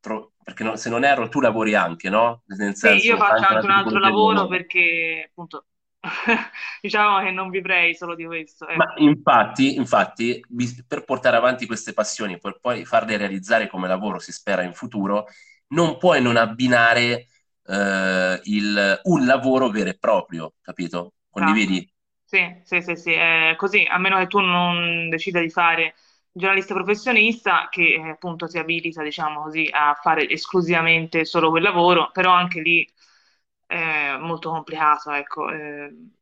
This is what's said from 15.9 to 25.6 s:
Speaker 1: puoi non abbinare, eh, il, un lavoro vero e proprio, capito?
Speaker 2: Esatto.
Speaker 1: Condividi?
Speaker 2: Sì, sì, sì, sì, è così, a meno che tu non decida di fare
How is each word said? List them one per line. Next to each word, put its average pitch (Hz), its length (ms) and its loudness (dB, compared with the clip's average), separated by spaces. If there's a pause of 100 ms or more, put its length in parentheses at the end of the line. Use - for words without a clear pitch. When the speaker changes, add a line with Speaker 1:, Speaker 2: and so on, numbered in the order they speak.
Speaker 1:
puoi 170 240 4
non 123 160 2
abbinare, 117 920 2 (360)
eh, 95 800 0
il, 104 600 0
un 160 220 4
lavoro 131 440 2
vero 101 200 -2
e 92 80 -10
proprio, 90 640 -2
capito? 87 540 -10 (200)
Speaker 2:
Esatto. 104 360 0
Speaker 1:
Condividi? 92 200 -4 (340)
Speaker 2:
Sì, 180 400 -4
sì, 175 180 -2
sì, 175 140 -6
sì, 170 160 -4
è 160 440 2
così, 196 320 0
a 180 100 0
meno 190 200 2
che 185 80 2
tu 202 140 0
non 175 680 0
decida 175 300 -2
di 165 100 -2
fare 165 440 0 (380)